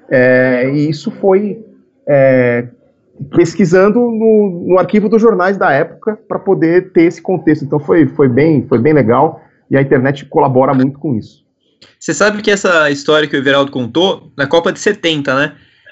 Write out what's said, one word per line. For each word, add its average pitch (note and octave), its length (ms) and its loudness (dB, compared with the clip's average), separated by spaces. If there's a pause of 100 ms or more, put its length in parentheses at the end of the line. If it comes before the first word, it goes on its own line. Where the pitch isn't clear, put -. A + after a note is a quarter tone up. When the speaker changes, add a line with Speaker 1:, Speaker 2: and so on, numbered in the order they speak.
(100)
Speaker 1:
É, B2+ 600 2
e D3 180 -2
isso D#3 220 -8
foi, G3 540 -2 (420)
é, B2+ 640 2 (680)
pesquisando F#3 640 2
no, A3 720 0
no F3+ 100 2
arquivo F#3+ 300 0
dos A3+ 120 2
jornais G3 360 2
da F#3 160 0
época E3+ 460 -4 (100)
pra - 100 -6
poder F3 540 0
ter E3+ 100 4
esse E3+ 180 0
contexto. D#3+ 440 -2
Então C#3+ 140 -4
foi, D#3+ 280 2
foi C3+ 220 0
bem, C3 380 0
foi B2 120 0
bem D3 140 2
legal, C3+ 500 0 (280)
e C3 60 0
a C#3 60 2
internet C#3 420 -2
colabora C3+ 480 0
muito C3+ 260 -2
com C#3 180 -6
isso. - 280 -14 (540)
Speaker 2:
Você - 160 -8
sabe G#3 260 0
que G#3 100 -2
essa F3 400 2
história D3+ 380 0
que D3+ 80 -4
o - 20 -2
Everaldo C#3 320 0
contou, D3+ 680 -4
na C#3 100 -4
Copa E3+ 260 0
de - 80 -14
setenta, D3+ 540 -4
né? D3 220 -4 (340)